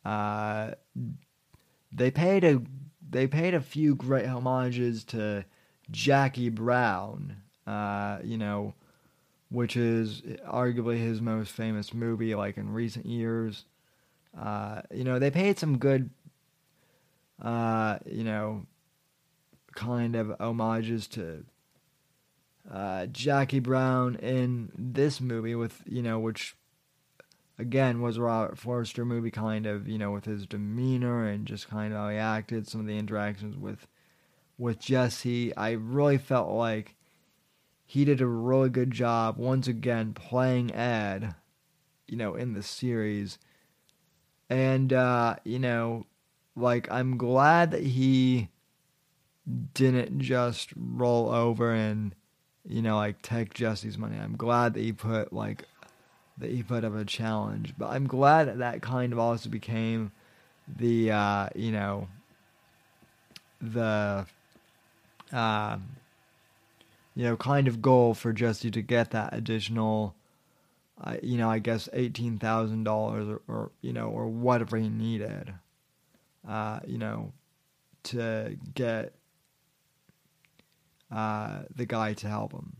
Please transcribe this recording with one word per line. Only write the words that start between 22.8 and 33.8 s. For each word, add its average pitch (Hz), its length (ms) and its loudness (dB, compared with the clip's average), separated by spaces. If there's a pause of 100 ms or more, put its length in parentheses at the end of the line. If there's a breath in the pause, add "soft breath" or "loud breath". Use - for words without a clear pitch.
Jackie 135 540 0
Brown 127 560 2
in 123 600 -2
this 131 460 0
movie 117 320 -2
with, 117 320 -4
you 123 160 -4
know, 113 160 -2
which, 113 360 -4 (1040)
again, 123 440 2
was 117 160 0
a 120 40 0
Robert 113 360 0
Forster 120 480 -4
movie, 117 240 -2
kind 110 340 -4
of, 104 240 -4
you 110 80 -4
know, 104 140 -2
with 101 160 -6
his 104 200 -6
demeanor 120 800 0
and 104 200 -2
just - 240 -10
kind 107 240 -4
of 104 40 -4
how 104 120 -4
he 107 80 -2
acted, 110 500 -2
some 110 140 -6
of 107 40 -4
the 107 120 -4
interactions 104 580 -4
with, 98 300 -10 (720 soft breath)